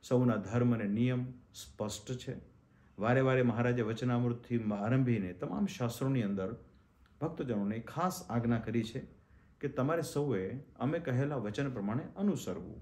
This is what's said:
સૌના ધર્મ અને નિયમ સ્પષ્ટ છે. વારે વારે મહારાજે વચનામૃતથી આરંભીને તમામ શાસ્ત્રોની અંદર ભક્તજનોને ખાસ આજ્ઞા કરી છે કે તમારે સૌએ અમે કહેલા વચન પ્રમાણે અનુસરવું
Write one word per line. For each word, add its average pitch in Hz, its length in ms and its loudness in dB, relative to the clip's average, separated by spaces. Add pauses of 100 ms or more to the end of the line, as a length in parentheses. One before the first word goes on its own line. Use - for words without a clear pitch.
સૌના 123 440 4
ધર્મ 120 260 4
અને 110 140 0
નિયમ 123 400 2 (260)
સ્પષ્ટ - 560 -8 (140)
છે. - 140 -8 (600)
વારે 120 240 4
વારે 131 220 4
મહારાજે 120 400 4
વચનામૃતથી 120 800 0 (160)
આરંભીને 113 540 2
તમામ 196 420 -2
શાસ્ત્રોની 127 540 0
અંદર 95 200 -2 (720)
ભક્તજનોને 117 580 -2
ખાસ 175 360 -2 (140)
આજ્ઞા 117 300 2
કરી 113 340 -2
છે 131 80 -6 (560)
કે 143 100 -6
તમારે 139 340 0
સૌએ 143 400 0 (380)
અમે 143 200 0
કહેલા 143 380 0
વચન 117 340 -2
પ્રમાણે 110 320 -2 (120)
અનુસરવું 131 680 -2